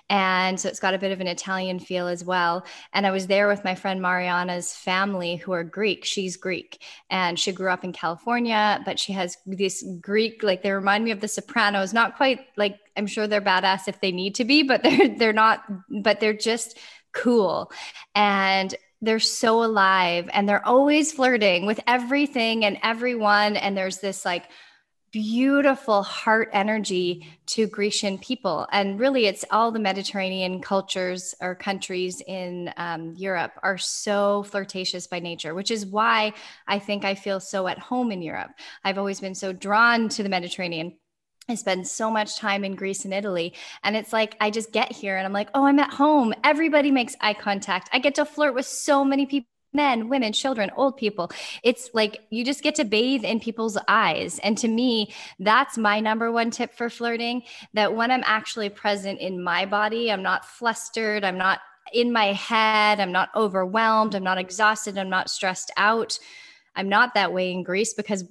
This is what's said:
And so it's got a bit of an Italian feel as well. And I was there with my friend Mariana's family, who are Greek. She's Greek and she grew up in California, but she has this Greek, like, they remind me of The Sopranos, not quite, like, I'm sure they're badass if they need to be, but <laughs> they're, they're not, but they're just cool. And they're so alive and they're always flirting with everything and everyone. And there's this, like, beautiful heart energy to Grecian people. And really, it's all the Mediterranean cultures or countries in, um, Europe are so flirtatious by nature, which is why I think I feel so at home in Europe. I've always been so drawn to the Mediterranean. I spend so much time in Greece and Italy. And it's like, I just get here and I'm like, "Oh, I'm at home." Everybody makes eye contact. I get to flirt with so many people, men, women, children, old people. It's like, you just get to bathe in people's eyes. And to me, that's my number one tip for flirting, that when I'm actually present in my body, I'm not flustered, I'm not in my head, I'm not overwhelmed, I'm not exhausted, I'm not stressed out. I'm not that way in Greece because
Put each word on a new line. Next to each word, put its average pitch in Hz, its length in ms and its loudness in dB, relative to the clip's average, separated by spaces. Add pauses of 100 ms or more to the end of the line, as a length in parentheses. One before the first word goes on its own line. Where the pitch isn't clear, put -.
(100)
And 185 480 2
so 190 100 -4
it's - 120 -8
got 190 140 2
a 190 40 -2
bit 196 140 -2
of 185 80 -6
an 185 60 -4
Italian 185 540 -4
feel 175 260 -4
as 175 180 -6
well. 180 400 0 (300)
And 196 120 -2
I 196 40 2
was 190 160 -2
there 202 220 4
with 202 160 0
my 185 100 -2
friend 190 260 -6
Mariana's 180 720 -2
family, 185 640 -2
who 185 160 -8
are 170 120 -2
Greek. 190 400 -4
She's 185 320 -4
Greek - 460 -8 (280)
and 175 280 0
she - 140 -2
grew 185 180 -2
up 185 140 -2
in 180 80 -6
California, 214 960 0
but - 120 -4
she - 140 -4
has 185 320 -4
this 190 400 -4 (160)
Greek, 220 420 0
like, 185 200 2
they 202 100 0
remind 196 320 2
me 233 60 0
of 208 100 -4
The 214 80 -6
Sopranos, 202 640 0
not 226 240 2
quite, 269 240 2 (160)
like, 202 220 0 (180)
I'm 208 100 -2
sure 214 200 -2
they're 208 160 2
badass 190 460 2
if 190 120 -8
they 190 120 0
need 185 240 -4
to 247 80 0
be, 285 180 6
but 262 200 4
<laughs> - 20 -14
they're, 277 240 8
they're 226 240 2
not, 220 320 4 (260)
but 208 300 2
they're 214 120 2
just 220 460 -4 (340)
cool. 214 580 2 (440)
And 196 600 2 (260)
they're 220 200 0
so 226 420 2
alive 190 720 4
and 202 160 2
they're 208 180 2
always 285 460 6
flirting 214 540 4
with 214 200 0
everything 240 760 0
and 202 180 0
everyone. 214 720 2
And 196 200 -2
there's 190 220 -4
this, 190 260 -6
like, 175 200 -2 (680)
beautiful 247 920 2
heart 220 500 0
energy 196 760 -2 (200)
to 220 200 0
Grecian 202 520 -2
people. 190 540 -4
And 196 280 0
really, 262 260 2
it's 196 240 -2
all 226 220 2
the 226 60 -4
Mediterranean 190 840 -2
cultures 185 800 -4
or 180 140 -4
countries 185 720 -6
in, 180 500 -8
um, 165 400 -8
Europe 180 360 -4 (100)
are 190 160 -2
so 202 640 0
flirtatious 190 640 -6
by 180 140 -8
nature, 170 340 -8
which 202 160 -4
is 208 160 -4
why 214 480 0 (320)
I 202 120 0
think 202 280 -4
I 196 80 -2
feel 196 260 -4
so 185 280 -4
at - 100 -6
home 247 340 -4
in 185 80 -6
Europe. - 300 -10 (340)
I've 196 140 -2
always 196 220 -4
been 190 140 -8
so 190 180 -6
drawn 214 580 4
to - 120 -4
the 202 60 -2
Mediterranean. 175 720 -4 (500)
I 240 60 -2
spend 185 340 -2
so 220 220 -2
much 214 260 -2
time 202 260 -2
in 196 120 -4
Greece 196 320 -6
and 190 80 -6
Italy. 180 400 -2 (280)
And 208 140 0
it's 220 160 -4
like, 220 260 0
I 214 120 2
just 220 200 -6
get - 220 0
here 196 240 -4
and 190 80 -2
I'm 190 80 -4
like, 208 220 -2
"Oh, 277 100 4
I'm 277 140 6
at 277 120 2
home." 277 440 4 (100)
Everybody 294 460 4
makes 254 320 0
eye 214 100 2
contact. 196 580 -4
I 254 100 2
get 285 160 0
to 294 100 2
flirt 294 280 0
with 262 120 -4
so 277 360 2
many 277 220 2
people, 269 240 -4 (240)
men, 254 380 0
women, 233 240 0
children, 226 420 -2
old 269 220 0
people. 202 320 -4 (320)
It's - 320 0
like, 214 260 0 (100)
you 233 140 -4
just 285 180 -2
get 302 140 0
to 302 80 2
bathe 220 400 2
in 208 160 0
people's 220 380 -4 (100)
eyes. 185 520 2
And 208 180 0
to 233 100 0
me, 226 440 0 (260)
that's 220 400 2
my 214 220 2
number 220 320 0
one 233 180 0
tip 233 240 -6
for 233 160 -6
flirting, 233 520 -4 (320)
that 208 200 2
when 233 160 0
I'm 254 160 2
actually 214 440 -2
present 202 500 -2
in 180 220 -6
my 180 240 0
body, 214 460 0
I'm 190 100 -2
not 185 240 -2
flustered, 220 800 -4
I'm 185 140 0
not 190 220 2 (320)
in 240 200 2
my 214 200 4
head, 214 680 4
I'm 185 120 0
not 185 220 2
overwhelmed, 214 800 2
I'm 190 100 -2
not 185 140 2
exhausted, 214 600 0
I'm 190 120 -4
not 185 200 0
stressed - 480 -4
out. 220 400 2 (580)
I'm 190 120 -2
not 226 260 4
that 190 180 2
way 185 180 -2
in 180 140 -4
Greece 190 300 0
because 208 360 -4